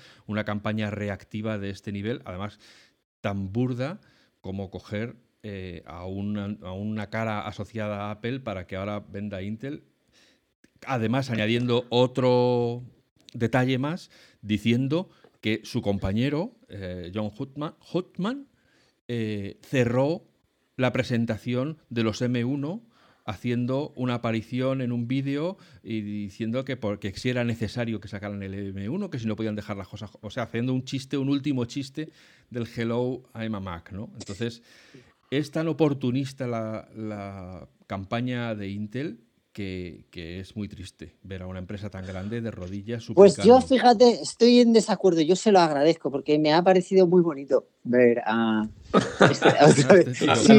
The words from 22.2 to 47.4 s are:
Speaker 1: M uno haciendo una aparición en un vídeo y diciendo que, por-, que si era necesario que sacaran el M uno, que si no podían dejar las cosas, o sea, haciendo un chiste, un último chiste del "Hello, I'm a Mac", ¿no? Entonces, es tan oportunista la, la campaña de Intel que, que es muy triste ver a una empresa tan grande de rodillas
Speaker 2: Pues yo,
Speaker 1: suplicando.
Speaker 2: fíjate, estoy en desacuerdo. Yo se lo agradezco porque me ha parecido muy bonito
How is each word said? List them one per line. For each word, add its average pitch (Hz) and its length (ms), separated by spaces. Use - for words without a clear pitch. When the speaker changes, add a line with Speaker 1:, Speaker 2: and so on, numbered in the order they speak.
Speaker 1:
M 123 240
uno 143 360
haciendo 123 720
una 123 180
aparición 123 640
en 120 120
un 120 160
vídeo 139 480
y 110 200
diciendo 104 600
que, 135 140
por-, 104 220
que 98 180
si 127 120
era 123 140
necesario 113 560
que 107 80
sacaran 101 360
el 95 100
M 98 340
uno, 180 220
que 131 100
si 110 80
no 107 80
podían 110 220
dejar 101 180
las 98 140
cosas, 107 220
o 104 80
sea, 117 140
haciendo 120 300
un 131 120
chiste, 139 320
un 135 100
último 139 380
chiste 143 460
del 120 240
"Hello, 123 500
I'm 113 200
a 98 40
Mac", 90 320
¿no? 98 220
Entonces, 117 480
es 139 180
tan 160 180
oportunista 135 800
la, 113 500
la 98 720
campaña 117 640
de 101 160
Intel 120 520
que, 92 600
que 87 280
es 95 160
muy 101 120
triste 90 560
ver 95 180
a 92 60
una 92 100
empresa 98 320
tan 95 160
grande 98 360
de 110 100
rodillas 101 540
Speaker 2:
Pues 185 220
yo, 247 240
Speaker 1:
suplicando. - 60
Speaker 2:
fíjate, 240 540
estoy 240 380
en 233 140
desacuerdo. 190 480
Yo 160 140
se 214 160
lo 190 80
agradezco 156 520
porque 139 260
me 151 160
ha 170 80
parecido 185 460
muy 180 160
bonito 139 440